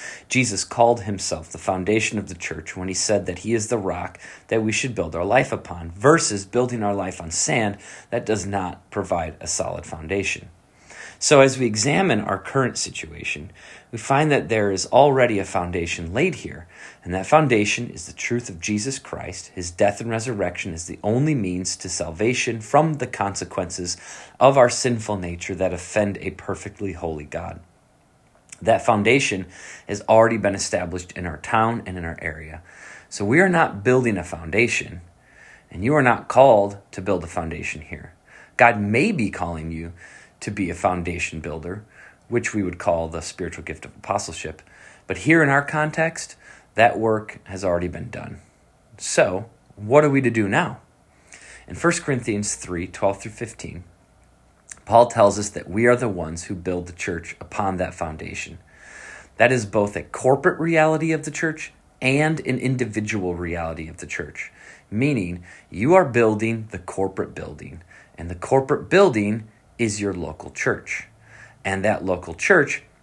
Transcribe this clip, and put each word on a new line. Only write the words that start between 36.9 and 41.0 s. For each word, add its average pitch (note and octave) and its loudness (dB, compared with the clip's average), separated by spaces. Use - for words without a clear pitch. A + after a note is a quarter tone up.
to G2 -10
build F#2 0
a F2 -8
foundation E2 -6
here. - -16
God A#2 6
may A#2+ 2
be A#2 0
calling E2 -6
you E2 -10
to A2+ -6
be G2+ -2
a E2 -6
foundation F2 -2